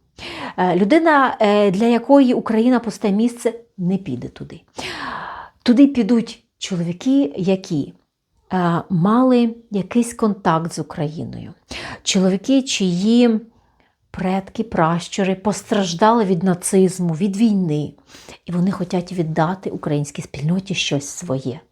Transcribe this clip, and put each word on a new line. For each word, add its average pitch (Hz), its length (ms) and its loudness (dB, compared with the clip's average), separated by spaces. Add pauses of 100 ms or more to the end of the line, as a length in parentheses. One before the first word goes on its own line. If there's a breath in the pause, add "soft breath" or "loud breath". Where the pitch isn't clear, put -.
(580 loud breath)
Е, 185 180 0
людина, 277 640 4
е, 208 320 4
для 196 140 0
якої 240 480 4
Україна 233 460 2
пусте 220 320 -4
місце, 226 420 -2 (240)
не 185 200 -2
піде 131 300 -8
туди. - 340 -16 (1000 loud breath)
Туди 247 240 8
підуть 240 560 0 (140)
чоловіки, 185 800 -2
які, 190 560 -2 (600)
е, 175 360 0
мали 233 680 2 (160)
якийсь 208 420 -2
контакт 175 600 0
з - 60 -10
Україною. 147 720 -8 (500 loud breath)
Чоловіки, 196 580 2
чиї 220 760 2 (720)
предки, 190 520 -4
пращури 185 720 -2
постраждали 208 880 0
від 185 180 0
нацизму, 180 720 0
від 190 240 -2
війни. 185 560 0 (520 loud breath)
І - 60 -10
вони 180 200 0
хочуть 175 400 -4
віддати 175 580 -2
українській 147 520 -4
спільноті 170 540 -4
щось 139 320 -4
своє. 135 520 -8 (120)